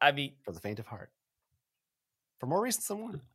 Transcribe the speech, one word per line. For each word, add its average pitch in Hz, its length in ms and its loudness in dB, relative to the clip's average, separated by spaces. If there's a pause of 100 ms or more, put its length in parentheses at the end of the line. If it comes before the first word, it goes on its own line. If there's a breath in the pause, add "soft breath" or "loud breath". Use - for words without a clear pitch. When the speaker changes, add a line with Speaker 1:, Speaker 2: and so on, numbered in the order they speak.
Speaker 1:
I 143 120 8
mean 143 200 -2 (120)
Speaker 2:
for 98 80 -8
the 80 80 -10
faint 104 180 -4
of 113 80 -8
heart. - 240 -12 (1300)
For - 80 -6
more 160 160 2
reasons 240 260 0
than 202 140 -4
one. 226 180 -8 (140)